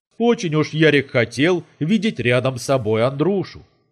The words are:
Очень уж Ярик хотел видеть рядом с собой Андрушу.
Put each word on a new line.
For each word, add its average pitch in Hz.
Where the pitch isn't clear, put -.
Очень 226
уж 151
Ярик 151
хотел 135
видеть 202
рядом 123
с 120
собой 110
Андрушу. 151